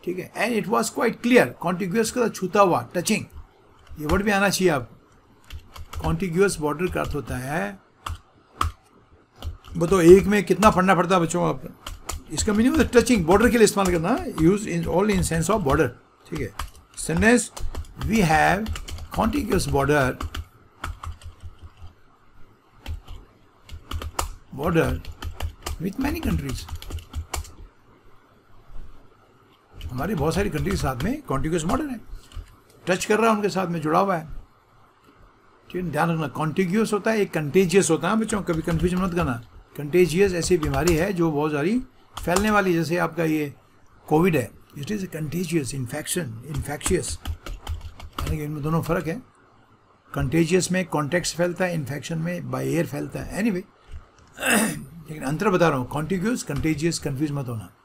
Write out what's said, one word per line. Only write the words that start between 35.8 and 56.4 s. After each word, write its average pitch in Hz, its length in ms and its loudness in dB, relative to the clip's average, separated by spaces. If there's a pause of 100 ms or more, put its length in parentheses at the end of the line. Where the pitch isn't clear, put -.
है। 160 80 -4
ध्यान 160 200 0
रखना, 160 160 -2
contiguous 175 640 0
होता 208 180 0
है, 220 100 2
एक 190 120 -2
contagious 170 580 4
होता 160 180 2
है 214 60 2
बच्चों, 220 260 0
कभी 160 200 -2
confusion 170 360 0
मत 185 160 0
करना। 143 300 -2 (340)
Contagious 175 560 2
ऐसी 175 240 2
बीमारी 151 380 2
है 190 180 0
जो 165 180 2
बहुत 151 200 0
सारी 180 320 0 (360)
फैलने 196 320 0
वाली, 196 220 4
जैसे 165 240 0
आपका 165 260 -2
ये 156 300 -2 (540)
कोविड 185 280 4
है, 117 160 -2 (280)
it 139 80 -12
is - 40 -8
a - 20 -4
contagious 165 600 -6
infection, 139 960 -6
infectious, 147 680 -4 (1040)
यानी 156 160 -2
कि 151 60 -6
इनमें 147 200 -8
दोनों 160 180 0
फ़र्क 165 260 -2
है। 190 140 -6 (920)
Contagious 165 580 2
में 185 140 0
कॉन्टैक्ट 151 420 -2
से - 100 -6
फैलता 175 280 -2
है, 175 80 -4
infection 151 440 -6
में 160 340 -6
by - 0 -
air 135 340 -2
फैलता 147 340 -8
है। 170 240 -6
Anyway, 190 200 0 (760)
<clears throat> 208 720 -2
लेकिन 151 140 -10
अंतर 160 260 0
बता 175 200 4
रहा 143 80 0
हूँ, 127 120 -4
contiguous, 180 560 -2